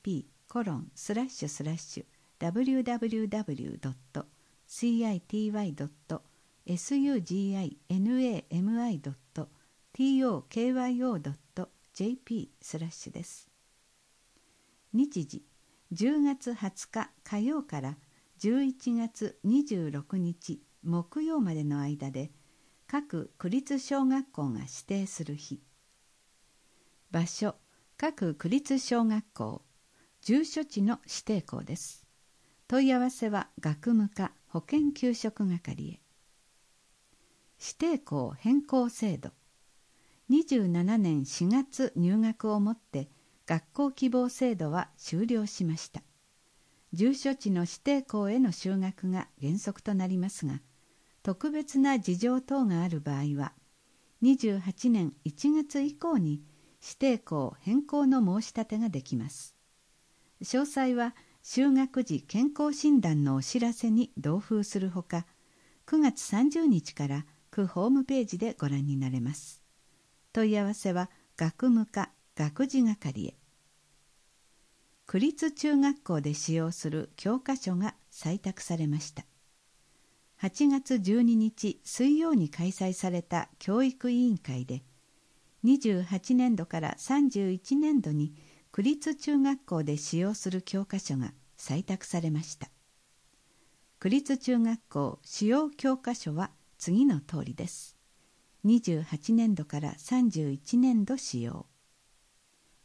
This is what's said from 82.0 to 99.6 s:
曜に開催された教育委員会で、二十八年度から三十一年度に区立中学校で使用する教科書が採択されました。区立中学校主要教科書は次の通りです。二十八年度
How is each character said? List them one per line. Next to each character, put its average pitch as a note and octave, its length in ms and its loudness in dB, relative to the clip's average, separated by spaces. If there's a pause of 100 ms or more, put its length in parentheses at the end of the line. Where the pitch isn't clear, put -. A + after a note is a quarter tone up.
曜 E4 160 2
に F3+ 160 4
開 E3+ 200 -2
催 F#3 240 -2
さ F#3 180 -2
れ F3 100 0
た E3+ 280 -4 (100)
教 G#3+ 240 2
育 B3+ 300 0
委 - 20 2
員 A#3+ 240 4
会 B2+ 260 -6
で、 B2+ 200 -8 (800)
二 C4+ 160 6
十 G3+ 220 2
八 F#3 340 0
年 B3 180 4
度 F3 100 -2
か E3 140 -6
ら D#3 180 -2
三 C#4 320 2
十 G3 220 0
一 F#3 240 -2
年 D4 260 4
度 D#3 120 -2
に D3+ 240 -2 (340)
区 - 120 -2
立 D4 340 0
中 D4 200 0
学 C#4 280 2
校 E3 180 -2
で D3 140 0
使 D#3+ 240 -2
用 F#3+ 120 0
す - 160 -6
る F#3 140 -2
教 G3 220 -4
科 G3 160 -4
書 - 160 -4
が B2+ 180 -4 (240)
採 C#3+ 240 -4
択 - 240 -6
さ F3 140 -2
れ D#3+ 100 0
ま D3+ 100 0
し - 140 -10
た。 - 160 -16 (1300)
区 F#3+ 120 -2
立 C#4 280 2
中 B3 220 2
学 A3+ 280 0
校 C#3+ 360 -2
主 - 240 -2
要 C#4+ 220 2
教 C4+ 280 0
科 B3 160 -6
書 D3+ 220 -6
は F3+ 160 -4 (260)
次 G3+ 260 2
の G#3 160 4
通 D3 240 -6
り B2+ 120 -8
で - 100 -6
す。 - 300 -16 (640)
二 A3+ 180 6
十 E3 220 0
八 D#3 300 -4
年 A3+ 240 4
度 D3+ 80 -6